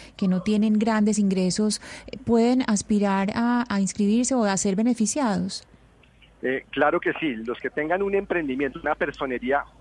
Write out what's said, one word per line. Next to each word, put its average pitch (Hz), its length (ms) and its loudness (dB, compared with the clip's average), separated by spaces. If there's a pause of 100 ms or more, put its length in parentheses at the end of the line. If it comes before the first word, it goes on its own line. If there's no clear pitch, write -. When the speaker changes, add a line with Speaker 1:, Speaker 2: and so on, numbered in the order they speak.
(160)
Speaker 1:
que 196 120 0
no 185 140 2
tienen 214 380 2
grandes 214 400 2
ingresos, 190 640 0 (260)
eh, - 160 -12
¿pueden 233 440 4
aspirar 202 680 0
a, 240 340 0
a 202 100 0
inscribirse 214 560 2
o 233 100 2
a 196 120 2
ser 196 180 0
beneficiados? 214 920 0 (760)
Speaker 2:
Eh, 127 300 -4
claro 147 280 2
que 165 140 -2
sí, 143 220 -4
los 113 240 -6
que 131 100 -6
tengan 165 340 -2
un 196 120 -2
emprendimiento, 143 640 -2
una 147 160 -2
personería 135 680 -4 (180)